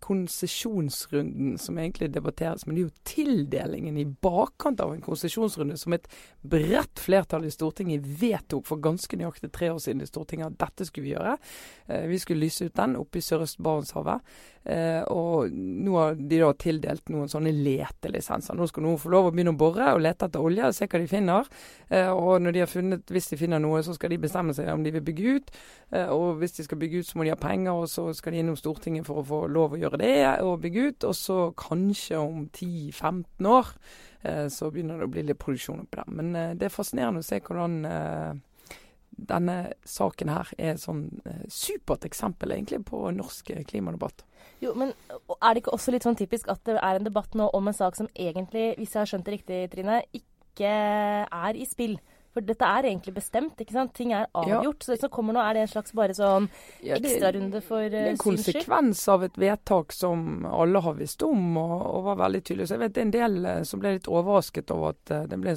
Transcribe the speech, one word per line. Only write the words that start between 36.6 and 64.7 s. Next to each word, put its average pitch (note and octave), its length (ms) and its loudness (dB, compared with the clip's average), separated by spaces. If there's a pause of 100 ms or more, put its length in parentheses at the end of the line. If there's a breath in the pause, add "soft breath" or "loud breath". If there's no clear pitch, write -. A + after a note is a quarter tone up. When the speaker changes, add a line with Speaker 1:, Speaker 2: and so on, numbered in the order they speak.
Speaker 1:
er - 100 -12
fascinerende A3+ 400 -2
å - 80 -8
se G3+ 160 0
hvordan, E3+ 400 -2
eh, D#3 500 -4 (800 loud breath)
denne F3 600 -2 (100)
saken - 480 -2
her - 160 -4 (100)
er D#3+ 160 -2
sånn, D#3 300 -6 (220)
eh, - 220 -12
supert - 600 -4
eksempel - 420 -4
egentlig - 340 -4
på F#3+ 300 -4
norsk, - 360 -8
eh, D#3 120 -8
klimadebatt. E3+ 640 -8 (360 loud breath)
Speaker 2:
Jo, B3+ 140 -4
men, C4 180 -2 (360)
og F3+ 140 -6
er A3+ 120 8
det A#3+ 80 0
ikke - 120 -2
også A#3+ 180 0
litt B3 100 2
sånn A#3+ 160 4
typisk G#3+ 300 -2
at G3 160 -2
det A3+ 180 2
er F#3+ 140 2
en G3+ 80 -2
debatt G#3 300 -2
nå G#3+ 200 4
om G3 140 2
en G#3 60 0
sak F#3 220 2
som G#3+ 200 -4
egentlig, F#3 600 -2
hvis A3 180 -8
jeg G#3+ 60 0
har G#3 60 0
skjønt F#3+ 180 -4
det G3+ 140 -4
riktig, F3+ 320 -4
Trine, G#3 320 0 (100)
ikke - 600 -4 (560)
er F3 240 -2
i A#3+ 100 -8
spill? A3 340 -4 (360 soft breath)
For A#3 80 -4
dette A3 240 0
er G#3 240 4
egentlig F#3 240 -4
bestemt, A#3+ 480 -2
ikke - 80 -16
sant? B3 240 -2
Ting A#3+ 180 -2
er G#3 140 0
Speaker 1:
Ja. - 160 -4
Speaker 2:
avgjort. A#3 400 0
Så - 80 -12
det A#3 120 0
som C#4 80 2
kommer A3 240 -2
nå, A#3+ 40 2 (100)
er A3 60 2
det A3 80 2
en A3 60 0 (120)
slags - 140 -10
bare G#3+ 160 4
sånn G3 380 4 (340 loud breath)
Speaker 1:
Ja, - 160 -2
det, A#3 60 -4 (180)
Speaker 2:
ekstrarunde G3 400 0
for, A3+ 160 -2 (100)
Speaker 1:
det G#3 60 -4
er G#3+ 120 2
Speaker 2:
eh, G#3+ 40 2
Speaker 1:
en G#3 60 0
Speaker 2:
syns G3+ 260 2
skyld? C#4+ 240 0
Speaker 1:
konsekvens A#3+ 420 4
av F#3+ 140 8
et F#3 160 -2
vedtak F#3+ 540 2
som E3+ 520 0
alle E3+ 380 4
har E3 120 2
visst - 280 -6
om F#3+ 340 4
og, E3+ 380 -2
og F#3 100 -2
var G3+ 120 0 (120)
veldig F#3+ 140 0
tydelig. F#3+ 240 -2
Så D#3+ 80 -2
jeg A3+ 60 0
vet A3+ 120 0
det - 60 -2
er A3+ 80 2
en G#3 60 2
del, G#3 340 2
eh, F3 160 0
som - 160 -6
ble - 140 0
litt - 160 -4
overrasket F#2 640 2